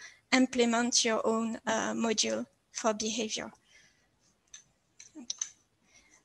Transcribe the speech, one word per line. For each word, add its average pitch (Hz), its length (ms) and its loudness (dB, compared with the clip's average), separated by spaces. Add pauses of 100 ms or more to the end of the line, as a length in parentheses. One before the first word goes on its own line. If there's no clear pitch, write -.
(340)
implement 240 720 4
your 220 220 0
own, 226 400 0
uh, 220 260 0
module 226 540 -2 (240)
for 220 220 0
behavior. 214 580 -6 (2750)